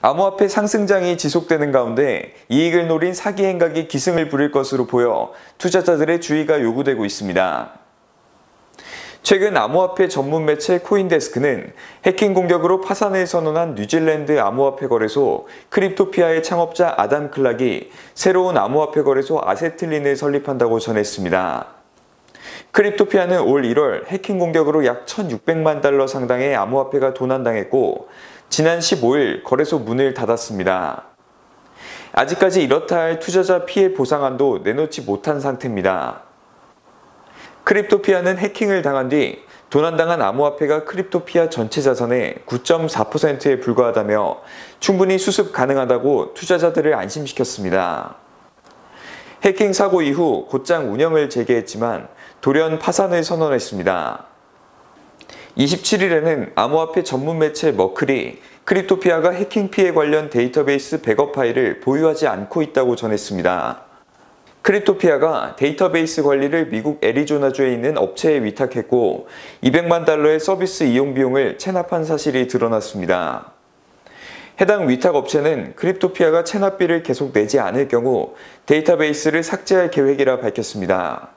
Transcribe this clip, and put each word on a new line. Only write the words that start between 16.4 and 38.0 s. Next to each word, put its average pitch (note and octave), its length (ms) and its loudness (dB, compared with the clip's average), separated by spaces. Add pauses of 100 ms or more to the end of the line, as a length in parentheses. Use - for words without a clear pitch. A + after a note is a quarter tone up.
창업자 E3+ 540 0
아담 D3 340 0
클락이 B2 600 -2 (240)
새로운 F#3 420 2
암호화폐 C#3+ 460 0
거래소 C#3 420 0
아세틀린을 D3+ 720 -2
설립한다고 C3+ 640 0
전했습니다. F#2 880 -2 (1040)
크립토피아는 G3+ 680 2
올 C3 240 2
일월 A#2+ 420 0
해킹 F#3+ 300 -4
공격으로 D#3 480 2
약 A#2+ 200 -2
천육백만 D#3 760 -2
달러 C#3 240 4
상당의 C3 500 0
암호화폐가 C3 560 0
도난당했고, B2+ 960 -2 (400)
지난 E3 320 2
십오일 C3+ 640 0
거래소 D3+ 340 0
문을 B2+ 360 0
닫았습니다. F#2+ 880 -2 (1080)
아직까지 F3+ 500 2
이렇다 D#3 360 2
할 E3 220 -2
투자자 F3+ 440 2
피해 F#3+ 280 2
보상안도 C3+ 720 0
내놓지 C#3+ 380 -2
못한 A2+ 380 -4
상태입니다. F#2+ 840 -4 (1400)
크립토피아는 G3 760 2